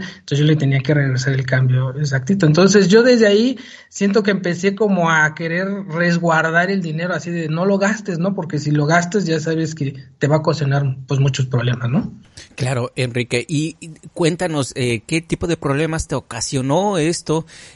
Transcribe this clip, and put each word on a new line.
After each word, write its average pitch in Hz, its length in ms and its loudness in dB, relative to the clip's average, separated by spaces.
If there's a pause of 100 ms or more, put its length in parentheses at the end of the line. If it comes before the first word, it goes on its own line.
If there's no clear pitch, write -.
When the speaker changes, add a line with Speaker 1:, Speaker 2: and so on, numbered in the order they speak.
(200)
Speaker 1:
entonces 143 200 -2
yo 151 60 4
le 156 100 4
tenía 139 260 2
que 143 120 2
regresar 139 400 0
el 131 120 -2
cambio 131 500 0
exactito. 147 500 0
Entonces 190 420 6
yo 220 160 6
desde 240 240 6
ahí 226 300 2 (320)
siento 202 340 0
que 208 80 0
empecé 190 440 -2
como 196 360 2
a 156 240 2
querer 170 320 -4 (220)
resguardar 170 840 2
el 196 100 0
dinero, 170 320 -4
así 170 180 -6
de, 165 180 -4
"No 165 160 -2
lo 196 120 2
gastes", 196 420 -2
¿no? 190 140 0
Porque 156 260 -6
si 147 120 -2
lo 147 140 2
gastas 175 400 0
ya 160 140 0
sabes 160 360 -4
que 135 200 -6 (240)
te 143 80 0
va 147 80 2
a 156 40 2
ocasionar, 139 580 0 (100)
pues, 135 120 0
muchos 135 260 2
problemas, 120 440 -2
¿no? 165 240 -2 (420)
Speaker 2:
Claro, 127 400 -4
Enrique, 123 520 -2
y, 151 320 -2
y 165 120 -16 (220)
cuéntanos, 165 640 -2
eh, 120 300 -2
¿qué 160 160 -4
tipo 175 260 -6
de 165 100 -2
problemas 156 500 -4
te 151 80 -6
ocasionó 139 800 -2
esto, 160 480 -2 (300)